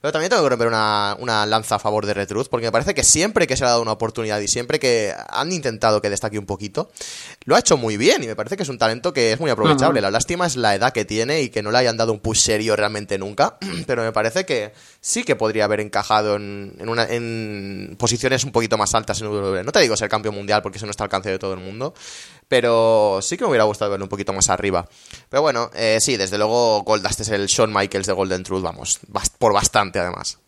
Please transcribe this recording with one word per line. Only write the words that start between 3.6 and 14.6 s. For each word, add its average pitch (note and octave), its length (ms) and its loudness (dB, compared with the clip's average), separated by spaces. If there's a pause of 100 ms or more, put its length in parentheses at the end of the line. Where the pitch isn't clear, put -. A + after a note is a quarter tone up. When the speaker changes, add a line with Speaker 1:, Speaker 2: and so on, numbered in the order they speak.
Speaker 1:
le B2+ 60 2
ha - 60 4
dado A#2 100 2
una A2 80 -2
oportunidad A2 480 -2
y G2+ 80 -2
siempre A#2+ 320 -2
que A2+ 340 2 (160)
han D3 220 -4
intentado A2+ 500 2
que G#2 80 -2
destaque G#2 300 -4
un G2 80 -10
poquito, G2+ 420 -6 (540)
lo A#3+ 120 4
ha A#3 40 8
hecho G3 180 4
muy A2+ 180 0
bien F3+ 280 4
y - 20 -6
me A2 100 -6
parece G#2+ 220 -6
que G3 60 -6
es C#3 60 -6
un A#2+ 100 -10
talento A#2 340 0
que A#2 200 4
es A#2+ 60 -2
muy D#3 120 0
aprovechable. C3+ 480 4
Speaker 2:
Ujú. G2 60 0
Speaker 1:
La G2 40 2
lástima E3+ 380 0
es C3 80 -4
la A2+ 180 4
edad A2 200 2
que G#2+ 120 0
tiene B2 380 -2
y A#2 60 -4
que A2 120 -4
no G#2 80 -6
le A#2+ 80 2
hayan A#2+ 180 4
dado A2+ 160 0
un G#2+ 80 -2
push A2 200 -2
serio G#2+ 360 2
realmente G#2 440 -2
nunca, G#2 400 -2 (120)
<clears throat> E3+ 140 -6
pero A#2 160 -2
me A2+ 120 -2
parece A2+ 340 0
que G#2+ 260 -4 (260)